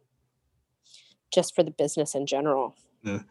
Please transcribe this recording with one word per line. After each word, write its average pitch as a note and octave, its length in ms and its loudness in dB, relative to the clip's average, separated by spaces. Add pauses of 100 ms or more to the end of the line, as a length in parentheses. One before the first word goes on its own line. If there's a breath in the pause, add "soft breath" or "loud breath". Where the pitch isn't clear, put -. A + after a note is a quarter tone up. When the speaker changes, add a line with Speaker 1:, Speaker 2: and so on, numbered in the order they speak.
(1300 soft breath)
Speaker 1:
just F3 220 2
for - 80 2
the D#3+ 80 2
business D3 460 -2
in C#3 100 -2
general. C#3 500 0 (280)
Speaker 2:
Yeah. G2+ 160 -4 (120)